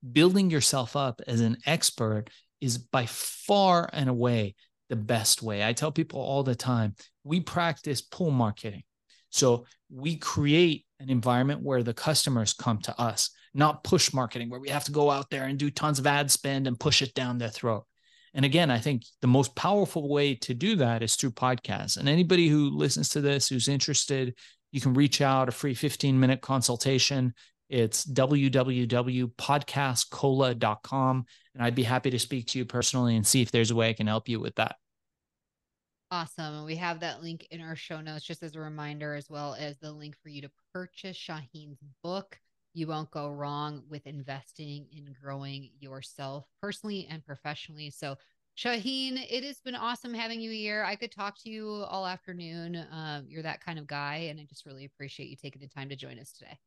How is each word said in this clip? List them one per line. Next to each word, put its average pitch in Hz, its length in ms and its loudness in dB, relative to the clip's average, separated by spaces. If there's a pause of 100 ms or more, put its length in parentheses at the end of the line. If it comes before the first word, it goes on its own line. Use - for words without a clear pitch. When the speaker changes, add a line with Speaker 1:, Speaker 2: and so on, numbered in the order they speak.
(120)
Speaker 1:
Building 180 380 6
yourself 135 440 0
up 135 320 -2
as 117 140 2
an 117 160 4 (100)
expert 110 640 0 (300)
is 123 180 -2
by 123 280 0
far 185 840 2
and 135 160 0
away 117 460 2 (340)
the 123 80 -2
best 110 460 0
way. 104 220 -2
I 113 80 2
tell 151 180 -2
people 151 300 -4
all 139 240 0
the 127 100 2
time, 113 400 0 (300)
we 160 160 0
practice 160 640 -2
pull - 280 -2
marketing. 110 540 0 (460)
So 120 360 4 (240)
we 143 260 -6
create 156 680 4 (140)
an 131 100 -6
environment 127 520 2
where 131 200 0
the 117 100 -2
customers 120 600 0
come 113 300 -2
to - 180 -8
us, 117 300 0 (220)
not 147 320 2
push - 300 4
marketing, 120 340 -2
where 123 120 -8
we 139 100 -8
have 143 140 -2
to 143 80 -4
go 147 180 4
out 139 180 0
there 135 160 -4
and 135 140 -2
do 147 120 0
tons 147 280 0
of 135 80 2
ad 143 240 4
spend 135 360 0
and 123 120 -2
push - 240 4
it 131 120 -6
down 123 220 0
their 117 140 -2
throat. 113 340 -2 (480)
And 135 120 2
again, 151 260 4
I 120 80 4
think 127 260 0 (160)
the 135 60 2
most 127 280 6
powerful 175 540 2
way 143 280 4
to - 180 -4
do 185 220 2
that 117 260 4
is 110 140 0
through 131 160 0
podcasts. 107 640 0
And 139 120 0
anybody 170 400 6
who 147 220 4
listens 147 400 0
to 151 100 0
this, 139 280 2
who's 127 200 0
interested, 135 680 0 (360)
you 139 80 -2
can 127 140 2
reach 143 260 4
out, 135 280 4
a 123 40 -2
free 139 220 -2
fifteen 135 460 2
minute 131 220 6
consultation. 131 920 2 (340)
It's 117 360 2
w 139 460 4
w 127 360 2
w 123 420 0 (100)
podcastcola 135 1200 0
dot 107 240 0
com. 131 420 0 (300)
And 123 80 -4
I'd 120 120 2
be 127 80 2
happy 127 280 2
to 123 80 -2
speak 117 300 -4
to - 100 -4
you 127 80 -2
personally 120 500 2
and 104 100 2
see 135 160 4
if 110 80 0
there's 117 200 4
a 117 40 2
way 113 140 4
I 110 60 0
can 107 120 -2
help 110 220 -2
you 117 100 -2
with 113 180 -8
that. - 200 -2 (1300)
Speaker 2:
Awesome. 160 460 -8
And 151 100 -12
we 160 100 -6
have 170 240 -4
that 160 220 -8
link 165 280 -12
in 165 100 -14
our 160 140 -10
show 156 260 -12
notes, 156 240 -12
just - 180 -12
as 156 120 -14
a 160 60 -14
reminder, 151 540 -10
as 147 160 -12
well 147 280 -10
as 143 200 -10
the 151 120 -14
link 151 320 -16
for 156 60 -20
you 147 140 -14
to 143 80 -18 (240)
purchase 185 420 -14
Shaheen's 151 640 -16 (240)
book. 185 340 -10 (360)
You 160 120 -6
won't 156 240 -8
go 147 200 -8
wrong 143 580 -8
with 151 180 -14
investing 143 840 -12
in 143 280 -20
growing 139 500 -12 (100)
yourself 135 640 -12 (160)
personally 202 500 -10
and 156 140 -14
professionally. 151 640 -12
So, 139 260 -10 (400)
Shaheen, 254 600 -4 (100)
it 247 160 -4
has 277 160 -12
been 254 140 -10
awesome 240 400 -6
having 226 260 -6
you 226 100 -8
here. 214 340 -4
I 196 100 -2
could 226 160 -10
talk 202 320 -10
to 226 80 -16
you 214 380 -10
all 190 180 -6
afternoon. 170 840 -10
Um, 151 360 -10
you're 160 140 -14
that 156 220 -10
kind 165 140 -10
of 147 80 -14
guy, 147 440 -8
and 151 80 -14
I 151 60 -20
just - 220 -20
really 135 180 -18
appreciate 139 460 -16
you 135 60 -18
taking 135 240 -16
the 139 80 -20
time 135 200 -14
to 139 80 -12
join 131 220 -16
us - 140 -20
today. - 340 -20